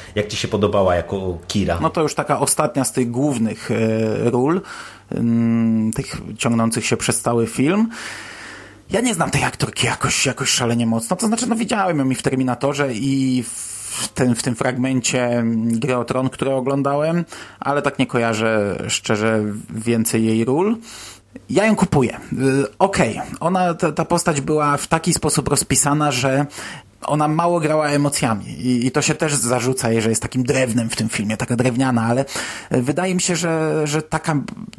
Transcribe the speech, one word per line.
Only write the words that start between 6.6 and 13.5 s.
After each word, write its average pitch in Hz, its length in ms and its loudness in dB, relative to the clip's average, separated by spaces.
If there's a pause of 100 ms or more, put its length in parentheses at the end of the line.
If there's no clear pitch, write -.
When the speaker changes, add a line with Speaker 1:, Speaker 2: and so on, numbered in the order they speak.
Speaker 2:
się 117 120 0
przez - 240 -2
cały 117 260 0
film. 190 420 0 (1000)
Ja 196 120 0
nie 240 120 0
znam 165 180 -2
tej 143 120 0
aktorki - 420 -2
jakoś, - 400 0
jakoś 127 240 -2
szalenie 117 360 2
mocno. 113 300 0
To 220 120 0
znaczy, 226 200 0
no 233 80 0
widziałem 196 440 0
ją 131 100 2
i 127 60 2
w - 60 -6
Terminatorze, 135 720 2
i 131 500 2
w - 380 -10 (320)